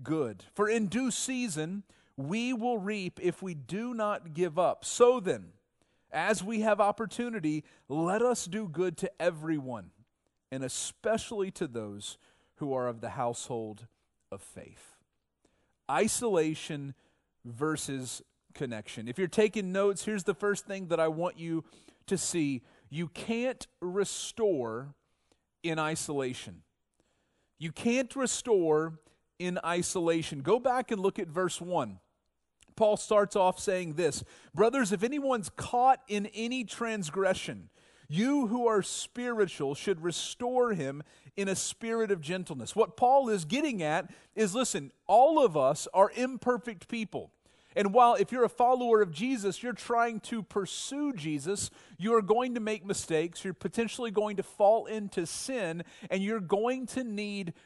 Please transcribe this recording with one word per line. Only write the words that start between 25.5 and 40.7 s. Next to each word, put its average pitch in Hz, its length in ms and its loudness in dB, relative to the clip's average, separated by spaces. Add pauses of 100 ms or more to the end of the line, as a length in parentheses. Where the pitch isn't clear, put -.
in 160 160 -2
isolation. 139 840 -4 (960)
You 160 120 -8
can't 240 460 0
restore 165 800 2 (400)
in 180 260 -2
isolation. 165 760 0
Go 175 180 4
back 247 320 0
and 214 100 -2
look 190 180 0
at 190 100 -4
verse 175 320 -2
one. 147 400 -4 (760)
Paul 208 200 4
starts 208 380 4
off 185 240 4
saying 180 360 -2
this, 151 280 0 (320)
"Brothers, 226 380 4
if 190 100 0
anyone's 254 480 -2
caught 247 560 2
in 208 200 -4
any 233 360 -4
transgression, 185 1080 -4 (380)
you 247 380 2
who 240 220 2
are 214 140 4
spiritual 208 920 -2
should 175 280 -2
restore 240 720 0